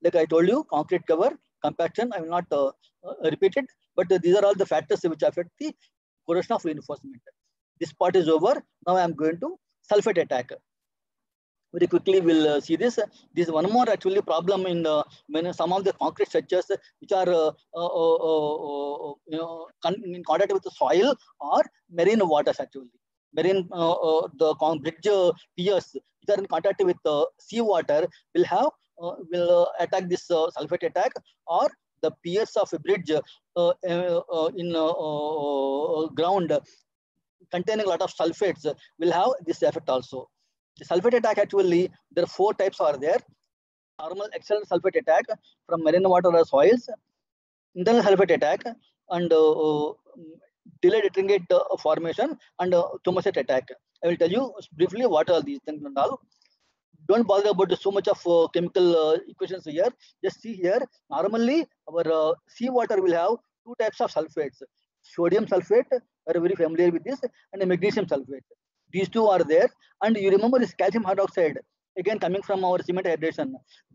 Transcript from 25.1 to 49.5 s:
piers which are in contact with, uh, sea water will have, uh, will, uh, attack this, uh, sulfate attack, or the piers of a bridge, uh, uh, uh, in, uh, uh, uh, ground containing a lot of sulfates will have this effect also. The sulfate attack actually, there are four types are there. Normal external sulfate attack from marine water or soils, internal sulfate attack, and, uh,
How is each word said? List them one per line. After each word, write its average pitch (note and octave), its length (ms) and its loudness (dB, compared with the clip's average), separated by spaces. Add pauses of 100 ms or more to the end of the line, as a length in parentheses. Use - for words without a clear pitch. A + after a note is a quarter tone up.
piers F3 380 -2
which - 420 -4
are - 20 2
in G4 80 -4
contact G3 380 -2
with, F3+ 220 0
uh, D3+ 180 0 (160)
sea A3+ 220 -4
water F3+ 440 2 (280)
will F3 100 4
have, G3 220 0 (360)
uh, F3 120 -8 (160)
will, F3 320 4
uh, F3 40 2 (140)
attack F#3 300 -2
this, - 200 -4
uh, E3 260 2
sulfate D#3 260 -6
attack, F3 300 -2 (340)
or F#3+ 240 0 (320)
the D#3 100 0 (100)
piers - 340 -4
of - 180 0
a D#3+ 40 -4
bridge, E3 320 -2
uh, D3+ 100 0 (360)
uh, F3 160 2 (160)
uh, E3+ 680 -2
in, F3 200 -4
uh, D#3+ 80 0
uh, D3+ 1200 -2
uh, D#3+ 60 -4
ground E3 440 0 (960)
containing G#3+ 360 -2
a - 20 -2
lot E3+ 140 0
of F3+ 100 -4
sulfates E3 540 -2 (320)
will E3+ 120 0
have F#3 200 2 (160)
this - 160 -6
effect D#3 260 0
also. C3 400 -6 (500)
The - 80 -20
sulfate F#3 280 2
attack A3+ 220 2
actually, F#3+ 540 2 (220)
there C4+ 120 -2
are - 40 -2
four G3 260 0
types G3 260 -2
are D3+ 160 0
there. D3 220 0 (800)
Normal F#3 320 -10
external G#3 320 -4
sulfate F3+ 320 -2
attack E3 280 2 (440)
from E3 160 -2
marine F3+ 240 4
water F3+ 200 4
or E3+ 180 6
soils, F#3+ 420 4 (880)
internal G#3+ 280 2
sulfate F#3+ 280 4
attack, D#3 320 0 (480)
and, F3 220 -2
uh, D#3 180 6